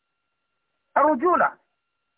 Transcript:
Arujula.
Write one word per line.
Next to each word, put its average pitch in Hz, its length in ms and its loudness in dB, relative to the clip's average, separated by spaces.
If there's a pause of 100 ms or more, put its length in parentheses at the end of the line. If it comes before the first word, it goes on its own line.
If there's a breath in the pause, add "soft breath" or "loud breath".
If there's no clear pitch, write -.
(960)
Arujula. 294 520 0 (680)